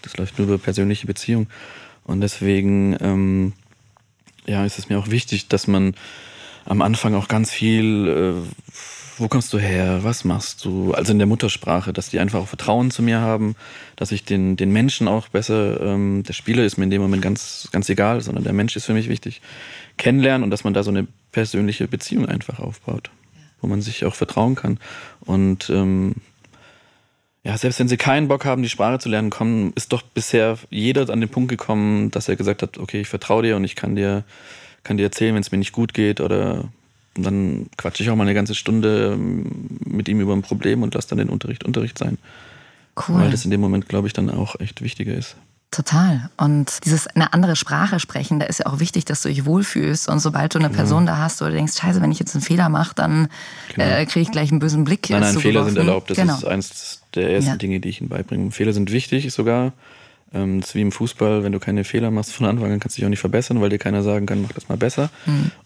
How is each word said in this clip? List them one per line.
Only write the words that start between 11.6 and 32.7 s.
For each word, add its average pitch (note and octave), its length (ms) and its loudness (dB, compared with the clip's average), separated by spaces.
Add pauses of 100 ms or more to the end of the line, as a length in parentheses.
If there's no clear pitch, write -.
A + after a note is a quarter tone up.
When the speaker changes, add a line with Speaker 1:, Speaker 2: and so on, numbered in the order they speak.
Speaker 1:
dass - 180 -6
die - 100 -2
einfach G2+ 200 0
auch F#2+ 80 -4
Vertrauen B2 420 0
zu A#2 140 -2
mir A#2 160 2
haben, A2 360 0 (420)
dass F#2+ 160 -4
ich G2+ 100 -4
den, F#2+ 320 2
den F#2+ 160 2
Menschen A2 380 2
auch A2 180 0
besser, G#2 540 0
ähm, G2 420 0
der - 80 -10
Spieler A#2 320 0
ist G2+ 140 0
mir F#2+ 80 0
in F#2+ 40 2
dem G2 120 2
Moment G2 200 2
ganz, - 520 -4
ganz G2 160 0
egal, G#2+ 320 2
sondern A2 240 -4
der G2+ 80 -2
Mensch G#2 240 0
ist A2 80 -10
für A2+ 80 0
mich A2 160 0
wichtig, A#2 320 -6 (560)
kennenlernen C3 480 4
und G2+ 60 0
dass G#2+ 120 -2
man G2+ 100 0
da G2+ 100 2
so G2+ 60 -2
eine G2 160 0 (280)
persönliche G#2 560 0
Beziehung - 380 -2
einfach - 320 -6
aufbaut, - 500 -8 (500)
wo - 80 -4
man G2+ 140 0
sich A2+ 240 -6
auch - 100 -2
vertrauen A#2+ 400 0
kann. A2+ 240 -4 (400)
Und, F#2+ 500 0
ähm, F#2+ 460 2 (1300)
ja, G#2 140 -4
selbst B2+ 220 0
wenn B2+ 80 4
sie B2 100 2
keinen C#3 300 4
Bock C#3 180 0
haben, C3 180 2
die A#2 60 -2
Sprache A#2 300 0
zu B2 100 -6
lernen, G#2+ 200 0
kommen, A2 460 0
ist - 180 -6
doch A#2+ 80 2
bisher A2+ 560 0 (120)
jeder A#2+ 400 0
an A2+ 120 0
den G#2+ 80 0
Punkt B2+ 200 0
gekommen, G#2+ 640 0
dass G#2 160 -4
er F#2 80 0
gesagt G2+ 260 -2
hat, - 160 -6